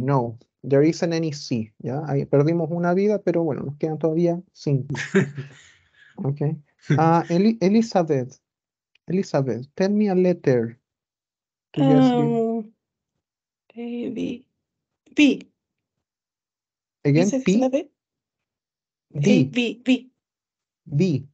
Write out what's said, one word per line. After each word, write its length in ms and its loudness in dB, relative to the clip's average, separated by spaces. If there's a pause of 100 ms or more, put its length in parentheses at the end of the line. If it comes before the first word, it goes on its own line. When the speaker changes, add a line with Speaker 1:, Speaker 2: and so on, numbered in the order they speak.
Speaker 1:
no. 380 -2 (240)
There 240 2
isn't 260 -2
any 200 -4
C, 460 -6
¿ya? 280 -8
Ahí 200 -4
perdimos 440 2
una 220 -2
vida, 300 0
pero 220 -2
bueno, 180 -4
nos 140 -10
quedan 220 -6
todavía 440 0 (100)
cinco. 420 -4
Speaker 2:
<laughs> 680 -4 (580)
Speaker 1:
Ok. 220 -4 (560)
Ah, 320 4
Eli-, 320 2
Elizabeth. 800 0 (680)
Elizabeth, 680 -2
tell 180 0
me 160 2
a 60 0
letter. 680 0 (920)
To 100 -4
guess 260 6
the 80 2
Speaker 3:
Um, 560 -2 (1000)
A, 400 -10
B. 320 -8 (680)
B. 320 4 (1600)
Speaker 1:
Again, 240 4
Speaker 3:
¿Esa 80 -2
es 80 -4
Speaker 1:
P? 140 2
Speaker 3:
la 100 2
B? 220 -4 (1200)
Speaker 1:
B. 80 -10
Speaker 3:
A, 360 2
B, 300 -4
B. 260 0 (760)
Speaker 1:
B, 480 -2